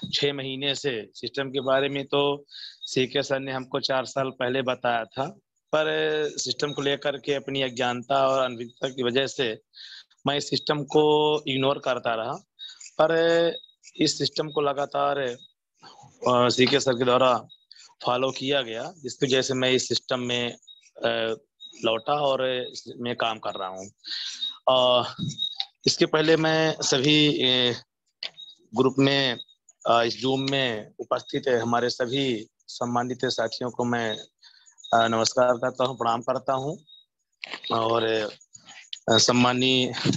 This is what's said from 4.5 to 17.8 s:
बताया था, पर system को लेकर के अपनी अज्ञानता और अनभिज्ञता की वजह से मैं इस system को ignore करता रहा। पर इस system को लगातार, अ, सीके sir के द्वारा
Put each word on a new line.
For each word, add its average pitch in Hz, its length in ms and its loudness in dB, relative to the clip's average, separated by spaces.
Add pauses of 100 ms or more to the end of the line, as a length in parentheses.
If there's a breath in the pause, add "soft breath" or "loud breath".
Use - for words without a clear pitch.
बताया 120 420 -2
था, 139 340 -8 (280)
पर 156 200 0 (420)
system 147 440 -4
को 147 100 -6
लेकर 139 360 0
के 143 160 -2
अपनी 139 280 -4
अज्ञानता 127 680 0
और 135 160 2
अनभिज्ञता 123 440 -6
की 131 140 -6
वजह 123 240 2
से 120 340 -4 (640 loud breath)
मैं 143 100 0
इस 143 140 -4
system 147 340 -2
को 151 180 2 (460)
ignore 135 300 0
करता 123 360 -2
रहा। 113 180 -4 (680 loud breath)
पर 160 120 4 (840)
इस - 220 0
system 151 300 -2
को 151 120 -2
लगातार, 143 580 0
अ, 123 180 -4 (920 loud breath)
सीके 123 520 4
sir 131 120 0
के 123 120 0
द्वारा 123 340 4 (640 loud breath)